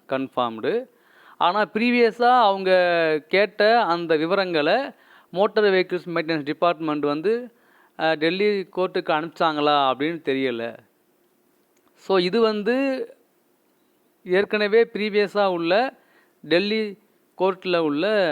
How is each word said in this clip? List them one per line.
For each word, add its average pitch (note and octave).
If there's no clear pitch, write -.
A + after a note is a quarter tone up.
கன்ஃபார்ம்டு. C3
ஆனா G3
ப்ரீவியஸா A#3+
அவங்க G3
கேட்ட G#3
அந்த E3+
விவரங்களை E3+
மோட்டார் G#3
வெஹிக்கிள்ஸ் F3+
மெயின்டெனன்ஸ் D#3
டிபார்ட்மெண்ட் D#3
வந்து, G#3
அ, D#3+
டெல்லி F#3
கோர்ட்டுக்கு F3+
அனுப்பிச்சாங்களா D3+
அப்படின்னு D3+
தெரியல. A#2
So, -
இது F#3
வந்து A#3+
ஏற்கனவே G3+
ப்ரீவியஸா G#3
உள்ள F#3
டெல்லி G3+
கோர்ட்ல F#3
உள்ள D#3